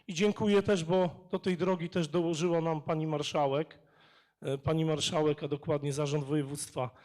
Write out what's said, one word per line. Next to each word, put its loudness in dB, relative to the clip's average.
I -8
dziękuję 2
też, 2
bo 0
do -2
tej 0
drogi 0
też 0
dołożyła 2
nam 0
pani -2
marszałek, 0
e, -4
pani 0
marszałek, 0
a -4
dokładnie -2
Zarząd -2
Województwa -4